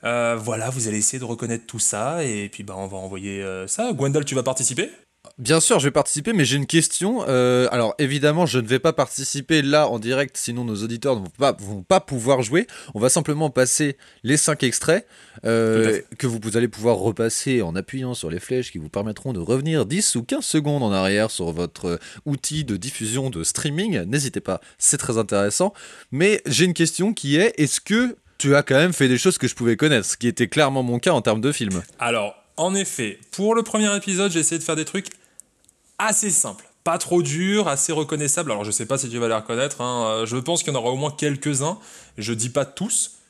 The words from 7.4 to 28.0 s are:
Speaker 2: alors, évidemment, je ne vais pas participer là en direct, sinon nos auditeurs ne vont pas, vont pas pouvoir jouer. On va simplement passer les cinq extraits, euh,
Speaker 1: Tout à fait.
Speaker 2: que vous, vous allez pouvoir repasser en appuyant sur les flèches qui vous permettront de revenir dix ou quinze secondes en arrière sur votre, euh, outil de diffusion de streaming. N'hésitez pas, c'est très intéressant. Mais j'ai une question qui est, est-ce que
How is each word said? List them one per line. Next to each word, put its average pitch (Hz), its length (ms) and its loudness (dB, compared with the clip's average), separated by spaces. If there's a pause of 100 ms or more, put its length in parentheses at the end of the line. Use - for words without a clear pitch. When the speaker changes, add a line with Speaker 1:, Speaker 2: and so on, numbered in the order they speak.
Speaker 2:
alors, 117 260 0
évidemment, 147 480 2
je 127 140 2
ne 113 60 -2
vais 123 120 2
pas 156 140 2
participer 139 680 0
là 143 280 4
en 120 100 -2
direct, 131 380 -2
sinon 120 280 -6
nos 113 200 -4
auditeurs 117 320 0
ne 101 80 -6
vont 87 120 -12
pas, 131 220 2
vont 101 240 -10
pas 185 180 4
pouvoir 131 420 0
jouer. 143 240 0 (280)
On 104 60 -4
va 120 80 4
simplement 151 420 0
passer 135 460 2 (260)
les 135 140 2
cinq 147 260 0
extraits, 160 420 2 (400)
euh, 113 380 4
Speaker 1:
Tout 110 60 4
à 110 60 4
fait. - 120 -4 (100)
Speaker 2:
que - 120 -2
vous, 117 120 -2
vous 107 160 -2
allez 120 120 4
pouvoir 107 300 2
repasser 113 640 0
en 85 120 -4
appuyant 127 400 -6
sur 85 160 -8
les 85 80 -4
flèches 127 320 -4
qui - 80 -10
vous 76 100 -10
permettront 107 440 -6
de 98 80 -4
revenir 131 440 0
dix 160 300 -2
ou 120 80 -2
quinze 269 220 -4
secondes 147 400 0
en 104 80 2
arrière 98 400 2
sur 85 180 -4
votre, 85 360 -6
euh, 85 120 -2 (260)
outil 147 400 -4
de 110 120 -4
diffusion 117 520 -4
de 87 140 -6
streaming. 151 640 -2
N'hésitez 123 360 -2
pas, - 200 -6 (180)
c'est - 200 2
très 113 200 0
intéressant. 104 560 2 (380)
Mais 185 340 4
j'ai 147 200 2
une 175 80 2
question 175 380 2
qui 143 240 0
est, 202 220 4
est-ce 151 220 2
que 240 360 0 (220)